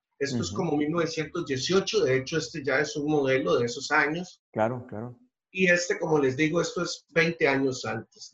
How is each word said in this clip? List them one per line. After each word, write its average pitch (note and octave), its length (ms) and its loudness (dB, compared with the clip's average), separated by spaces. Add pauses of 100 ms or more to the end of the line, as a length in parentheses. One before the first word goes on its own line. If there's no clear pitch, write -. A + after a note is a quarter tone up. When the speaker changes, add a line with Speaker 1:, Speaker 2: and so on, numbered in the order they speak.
(180)
Speaker 1:
Esto C3 240 -2
es F#2 80 -4
Speaker 2:
Ujú. G2+ 80 -6
Speaker 1:
como D3+ 180 0
mil D3 140 0
novecientos D#3+ 560 -2
dieciocho. F3+ 580 0
De C3 140 2
hecho, C3 180 -4
este D3+ 260 -6
ya C3+ 180 2
es D3 160 -2
un D3 140 -2
modelo C3+ 460 2
de A#2+ 80 2
esos A#2+ 260 -6
años. D3+ 520 0 (100)
Speaker 2:
Claro, A#2+ 340 -2
claro. A#2+ 320 -12 (340)
Speaker 1:
Y F#3 180 2
este, F3 280 2
como D#3 200 2
les C3 180 2
digo, D#3 240 2
esto - 220 -2
es - 280 -8
veinte E3 380 2
años C3+ 380 0
antes. A2 480 -10